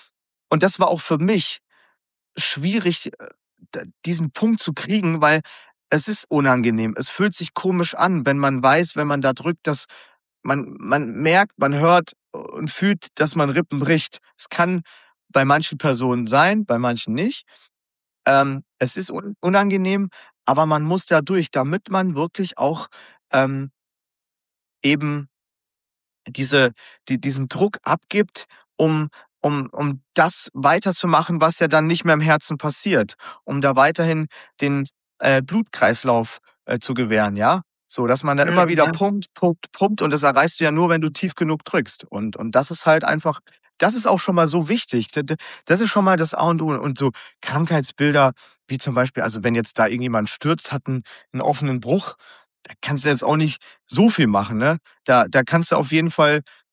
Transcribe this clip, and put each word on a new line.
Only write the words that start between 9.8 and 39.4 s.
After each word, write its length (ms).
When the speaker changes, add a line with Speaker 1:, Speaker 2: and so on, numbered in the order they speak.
Speaker 1:
man, 360
man 340
merkt, 460
man 160
hört 380
und 380
fühlt, 460
dass 200
man 140
Rippen 280
bricht. 400
Es 100
kann 340
bei 160
manchen 340
Personen 480
sein, 380
bei 140
manchen 360
nicht. 320
Ähm, 380
es 180
ist 140
un-, 300
unangenehm, 680
aber 180
man 200
muss 220
da 140
durch, 300
damit 400
man 240
wirklich 420
auch, 300
ähm, 380
eben 460
diese, 440
die, 120
diesen 280
Druck 340
abgibt, 640
um, 320
um, 320
um 300
das 400
weiterzumachen, 880
was 180
ja 80
dann 220
nicht 160
mehr 100
im 60
Herzen 380
passiert, 560
um 160
da 140
weiterhin 540
den, 240
äh, 240
Blutkreislauf, 960
äh, 140
zu 160
gewähren, 420
ja? 260
So, 180
dass 160
man 140
da 80
Speaker 2:
Mhm, 80
Speaker 1:
immer 160
wieder 160
Speaker 2:
ja. 80
Speaker 1:
pumpt, 420
pumpt, 380